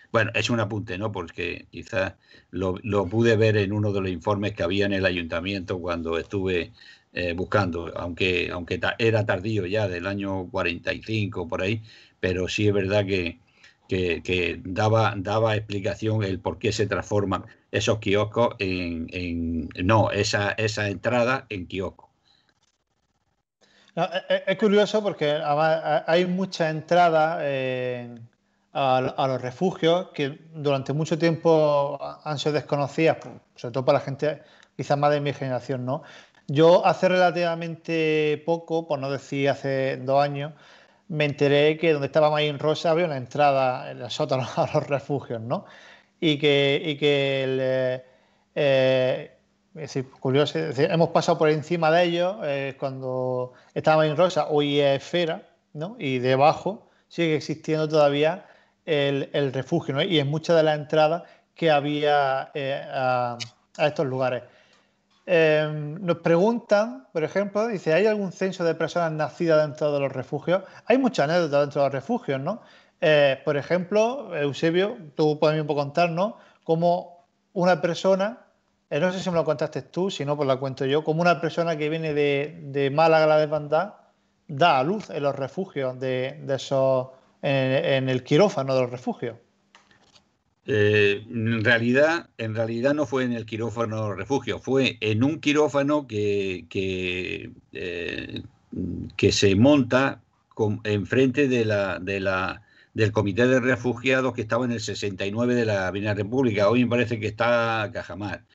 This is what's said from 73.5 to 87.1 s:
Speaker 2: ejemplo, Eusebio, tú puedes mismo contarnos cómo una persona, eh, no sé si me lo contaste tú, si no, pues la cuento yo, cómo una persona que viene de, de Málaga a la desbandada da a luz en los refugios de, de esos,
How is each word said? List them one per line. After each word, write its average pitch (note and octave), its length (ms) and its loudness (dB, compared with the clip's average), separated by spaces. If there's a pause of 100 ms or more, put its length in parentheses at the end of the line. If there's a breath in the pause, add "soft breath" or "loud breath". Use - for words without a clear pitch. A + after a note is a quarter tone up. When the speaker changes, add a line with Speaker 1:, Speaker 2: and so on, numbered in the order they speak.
Speaker 2:
ejemplo, G3+ 800 -2
Eusebio, E3 640 0 (160)
tú D3+ 240 0
puedes D#3 180 4
mismo D3+ 200 -2
contarnos E3+ 580 0 (300 loud breath)
cómo F3 600 0 (280)
una F3+ 280 2
persona, F#3+ 640 0 (440)
eh, D3+ 80 -2
no F3+ 140 0
sé F#3+ 80 -6
si E3 100 -4
me E3+ 60 0
lo D#3+ 80 2
contaste D3 380 -4
tú, F#3+ 280 -4
si D3+ 140 -6
no, D3 120 -2
pues C#3+ 120 -2
la C3 80 2
cuento C3+ 300 -4
yo, D3 180 0
cómo D#3+ 180 0
una F3 180 4
persona E3 360 -2
que D3+ 120 -2
viene D#3+ 260 -4
de, D3 500 0
de C#3 260 -2
Málaga D#3+ 340 6
a D#3 40 4
la D#3 100 6
desbandada D3+ 720 -2 (380)
da D3 320 4
a - 20 2
luz F#3 280 -4
en C#3 120 -6
los C#3 140 0
refugios C3 640 -6
de, C3 420 -4
de C3+ 140 -2
esos, C3 500 0 (360 loud breath)